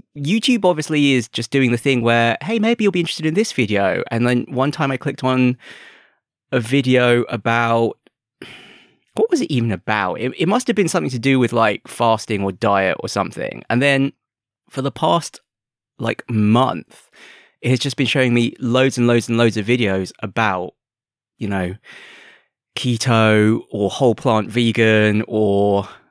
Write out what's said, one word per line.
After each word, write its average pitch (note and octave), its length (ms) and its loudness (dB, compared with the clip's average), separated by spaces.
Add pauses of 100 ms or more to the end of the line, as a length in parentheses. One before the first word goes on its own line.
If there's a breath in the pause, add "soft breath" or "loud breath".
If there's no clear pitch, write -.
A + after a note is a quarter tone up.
(160)
YouTube G3+ 480 0
obviously D3+ 480 2
is B2+ 160 0
just - 220 -6
doing C3+ 200 2
the A#2+ 60 0
thing C3 240 0
where, A#2 400 2
"Hey, A3 180 -4
maybe A3+ 240 0
you'll G3+ 100 2
be F3 80 -2
interested D#3+ 260 -4
in D#3+ 80 -2
this G#3+ 180 -2
video." G2 580 0
And A#2 160 0
then B2 220 0
one C3 220 -2
time C#3+ 200 -4
I C3 60 -4
clicked C3+ 260 -8
on B2+ 360 2 (920 loud breath)
a B2+ 100 0
video B2 640 2
about, A#2 760 -2 (1160 loud breath)
what A#4 140 0
was C#4+ 120 2
it - 80 -4
even A#2 200 0
about? G2 440 -2
It, A#2 240 -4
it E3 100 0
must A#3 180 0
have G#3 100 -2
been F#3 120 2
something D#3 220 -4
to B2+ 80 -4
do C3 200 2
with, A#2+ 140 2
like, A2+ 340 0
fasting A2+ 560 -2
or G2 100 -2
diet F#2+ 480 0
or G2 80 -6
something. - 600 -6
And A#2+ 140 0
then C#3 300 2 (580)
for C#3 100 -8
the C3 120 -4
past, E3 480 -2 (580)
like, A2+ 320 -6
month, A2 800 0 (500 loud breath)
it - 80 -4
has B2 120 2
just C3+ 180 -4
been C3+ 80 0
showing B2+ 260 0
me A#2+ 280 2
loads B2+ 360 2
and A#2+ 100 2
loads A#2+ 220 2
and A2+ 80 0
loads A2+ 220 2
of G2+ 80 -4
videos G2+ 440 0 (100)
about, G2 540 -4 (600)
you G#2 120 -8
know, F#2 260 -4 (1000 loud breath)
keto A2 840 2 (100)
or G2 200 -2
whole B2 240 2
plant A2 360 -2
vegan A2 800 2
or G2+ 600 0 (220 loud breath)